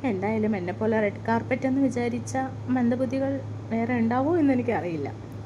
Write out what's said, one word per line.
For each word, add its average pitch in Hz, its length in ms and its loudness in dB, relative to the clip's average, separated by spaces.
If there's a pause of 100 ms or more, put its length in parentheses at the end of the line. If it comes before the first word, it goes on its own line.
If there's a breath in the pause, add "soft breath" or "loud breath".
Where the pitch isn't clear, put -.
എന്തായാലും 214 540 0
എന്നെപ്പോലെ 214 440 0
റെഡ് 202 260 -2
കാർപ്പറ്റ് 233 400 0
എന്ന് 262 140 2
വിചാരിച്ച 240 560 -2 (300)
മന്ദബുദ്ധികൾ 254 720 0 (300)
വേറെ 226 240 0
ഉണ്ടാവോ 247 440 2
എന്നെനിക്കറിയില്ല. 180 760 2 (320)